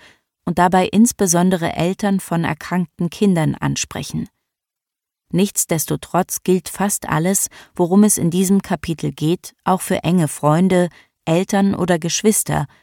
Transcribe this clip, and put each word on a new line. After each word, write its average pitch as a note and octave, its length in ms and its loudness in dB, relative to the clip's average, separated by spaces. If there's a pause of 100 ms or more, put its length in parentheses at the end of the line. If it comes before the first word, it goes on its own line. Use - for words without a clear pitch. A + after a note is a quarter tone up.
(440)
und F3 140 -4
dabei F#3 280 4
insbesondere F#3 880 2
Eltern F#3+ 460 -2
von E3+ 240 -4
erkrankten E3+ 680 -4
Kindern E3 440 0
ansprechen. - 760 -6 (1040)
Nichtsdestotrotz - 1120 -2
gilt F#3 240 0
fast - 400 -4
alles, E3+ 400 -2 (260)
worum F#3 300 4
es G#3 120 2
in E3 140 0
diesem F#3+ 320 2
Kapitel D#3 500 -6
geht, D#3 420 -4 (100)
auch F#3 160 0
für - 240 -4
enge E3+ 240 2
Freunde, F3 600 2 (360)
Eltern G3 500 2
oder F3 240 0
Geschwister, D#3 680 0 (160)